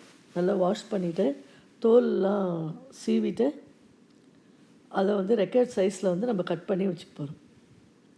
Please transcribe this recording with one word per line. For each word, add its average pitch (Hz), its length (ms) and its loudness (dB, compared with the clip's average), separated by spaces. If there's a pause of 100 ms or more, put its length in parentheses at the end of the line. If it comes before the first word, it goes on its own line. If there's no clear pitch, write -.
(340)
நல்லா 180 200 0
வாஷ் 185 340 0
பண்ணிட்டு, 190 560 -2 (380)
தோல்லாம் 190 920 2 (340)
சீவிட்டு, 220 420 0 (1400)
அதை 196 260 0
வந்து 196 220 2
ரெக்கட் 240 400 2
சைஸில் 196 380 0
வந்து 202 120 -2
நம்ம 202 160 0
கட் 170 240 -6
பண்ணி 196 200 0
வச்சுக்க 170 320 -6
போறோம். 147 200 -10 (800)